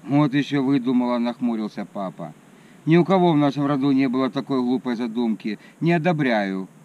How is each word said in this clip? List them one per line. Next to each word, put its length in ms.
«Вот 320
еще 280
выдумала», — 560
нахмурился 680
папа. 480
«Ни 100
у 80
кого 300
в 40
нашем 280
роду 260
не 160
было 220
такой 320
глупой 340
задумки. 640
Не 120
одобряю. 760